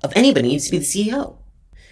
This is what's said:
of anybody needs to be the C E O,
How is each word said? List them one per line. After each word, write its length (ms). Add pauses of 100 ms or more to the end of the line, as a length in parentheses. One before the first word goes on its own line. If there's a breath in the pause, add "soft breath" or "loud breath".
of 100
anybody 340
needs 180
to 40
be 80
the 60
C 260
E 40
O, 240 (540 soft breath)